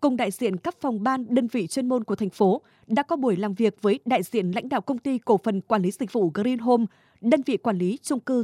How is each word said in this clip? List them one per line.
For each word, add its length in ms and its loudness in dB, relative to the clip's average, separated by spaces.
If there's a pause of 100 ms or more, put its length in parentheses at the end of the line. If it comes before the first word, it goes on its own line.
cùng 160 2
đại 140 -2
diện 260 -2
các 240 -8
phòng 220 -4
ban, 320 -2
đơn 120 2
vị 200 -4
chuyên 220 -4
môn 160 0
của 120 -4
thành 140 -2
phố 320 2 (240)
đã 160 0
có 140 -2
buổi 200 0
làm 180 -4
việc 280 0
với 220 2
đại 180 2
diện 280 -2
lãnh 180 -4
đạo 120 -2
Công 180 -6
ty 200 -4
Cổ 260 2
phần 160 -2
Quản 220 0
lý 80 2
Dịch 220 -6
vụ 220 2
Green 240 -2
Home, 260 2 (360)
đơn 260 2
vị 100 0
quản 220 0
lý 240 0
chung 180 -2
cư 220 0